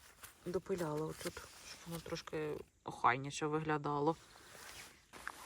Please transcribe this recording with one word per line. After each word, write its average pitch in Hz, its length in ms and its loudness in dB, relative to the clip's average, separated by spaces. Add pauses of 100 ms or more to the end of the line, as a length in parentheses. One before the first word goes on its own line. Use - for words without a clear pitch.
(460)
допиляла 175 600 0
отут, - 260 -4 (340)
щоб - 200 -14
воно 165 140 -6
трошки 156 540 -2 (300)
охайніше 135 640 4
виглядало. 151 720 4 (1300)